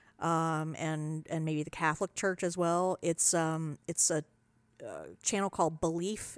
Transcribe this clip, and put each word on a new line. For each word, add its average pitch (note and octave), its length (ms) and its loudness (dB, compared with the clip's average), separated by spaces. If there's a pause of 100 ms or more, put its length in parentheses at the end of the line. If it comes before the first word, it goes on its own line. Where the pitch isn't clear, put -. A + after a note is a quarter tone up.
(180)
um, D#3+ 580 0
and, D#3 540 -4
and D#3+ 140 -2
maybe D#3 180 0
the D3 80 -10
Catholic E3 440 0
Church F#3 280 0
as F3+ 160 0
well. F3 420 2
It's, - 320 2
um, D#3+ 540 0
it's - 240 2
a, D#3+ 140 0 (600)
uh, E2 200 -10 (180)
channel G3 280 0
called D#3+ 300 2
Belief E3+ 580 -2